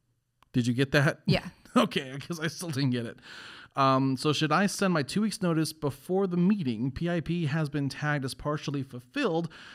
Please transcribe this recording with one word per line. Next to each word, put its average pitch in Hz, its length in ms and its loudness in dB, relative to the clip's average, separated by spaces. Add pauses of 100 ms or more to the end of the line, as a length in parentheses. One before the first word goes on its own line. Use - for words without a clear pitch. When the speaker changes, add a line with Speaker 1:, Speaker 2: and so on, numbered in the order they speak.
(520)
Speaker 1:
Did 123 160 2
you 123 60 2
get 135 180 0
that? 139 340 4
Speaker 2:
Yeah. - 200 2
Speaker 1:
<laughs> - 320 -10
Okay, 139 400 0 (100)
'cause 170 120 -8
I 160 80 -2
still 170 240 -6
didn't 135 180 0
get 120 160 0
it. - 140 -12 (580)
Um, 135 400 4
so 151 160 2
should 151 180 0
I 180 140 4
send 190 280 0
my 151 100 2
two 190 180 -2
weeks 214 200 -2
notice 160 300 2
before 180 560 -2
the 175 80 -4
meeting? 143 560 2
P 165 180 -4
I 175 120 0
P 170 240 -2
has 147 240 -2
been 143 200 -2
tagged 147 360 -2
as 123 80 -8
partially 147 500 -4
fulfilled. 170 680 -4 (260)